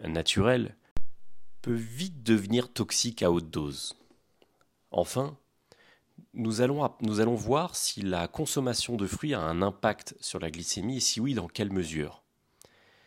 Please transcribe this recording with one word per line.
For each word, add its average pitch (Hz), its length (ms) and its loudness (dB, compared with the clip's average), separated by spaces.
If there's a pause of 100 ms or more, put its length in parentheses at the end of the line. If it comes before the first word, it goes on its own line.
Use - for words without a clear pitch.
naturel 101 720 2 (880)
peut 123 100 -2
vite 120 520 -6
devenir 110 500 4
toxique - 480 -2
à 90 100 6
haute 85 200 0
dose. 73 440 -6 (960)
Enfin, 135 460 -2 (960)
nous 110 260 -2
allons 143 240 2
app-, - 180 -2
nous 107 200 2
allons 117 140 4
voir 127 420 0
si - 240 -4
la 90 260 0
consommation 127 680 -2
de 101 100 0
fruits 147 260 -4
a 104 80 -2
un 82 200 0
impact 101 580 0
sur - 200 -6
la 82 120 -4
glycémie 90 460 -4
et 117 40 -2
si - 200 0
oui, 139 120 0
dans 92 140 -2
quelle 101 240 -2
mesure. 80 520 -2 (840)